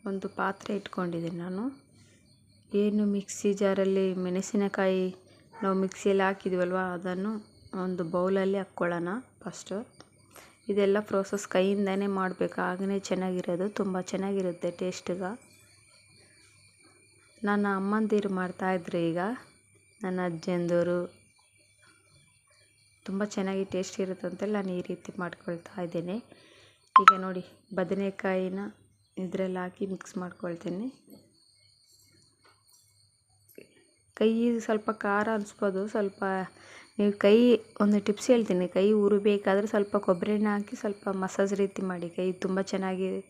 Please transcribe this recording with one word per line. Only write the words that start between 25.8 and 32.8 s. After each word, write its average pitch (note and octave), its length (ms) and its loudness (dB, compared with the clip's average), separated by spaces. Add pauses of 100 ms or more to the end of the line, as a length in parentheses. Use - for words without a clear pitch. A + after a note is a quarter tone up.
ಇದ್ದೇನೆ. F3 300 -4 (840)
ಈಗ - 120 10 (100)
ನೋಡಿ, F#3 180 -4 (360)
ಬದನೆಕಾಯಿನ F#3+ 840 -2 (600)
ಇದ್ರಲ್ಲಿ F#3 400 -4
ಹಾಕಿ F3+ 300 -6
ಮಿಕ್ಸ್ - 300 -10
ಮಾಡ್ಕೊಳ್ತೀನಿ. F3 680 -8 (3250)